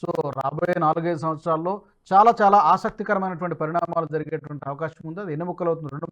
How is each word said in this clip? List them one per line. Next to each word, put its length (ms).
So 240
రాబోయే 500
నాలుగైదు 400
సంవత్సరాల్లో 600
చాలా, 280
చాలా 160
ఆసక్తికరమైనటువంటి 960
పరిణామాలు 560
జరిగేటువంటి 580
అవకాశం 400
ఉంది. 120
అది 120
ఎన్ని 120
ముక్కలు 220
అవుతుందో, 240
రెండు 200